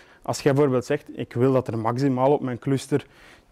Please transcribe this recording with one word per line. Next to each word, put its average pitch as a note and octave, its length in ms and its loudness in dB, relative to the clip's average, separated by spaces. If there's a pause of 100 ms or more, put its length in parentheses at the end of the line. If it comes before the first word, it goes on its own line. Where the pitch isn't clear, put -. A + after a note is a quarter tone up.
(220)
Als - 180 -6
jij C#3+ 120 2
bijvoorbeeld C3+ 320 2
zegt, - 340 -6
"Ik - 140 -10
wil B2+ 200 2
dat B2+ 160 2
er A2+ 100 -6
maximaal B2+ 540 0
op C#3+ 80 2
mijn B2 180 -6
cluster C3+ 480 -2 (440)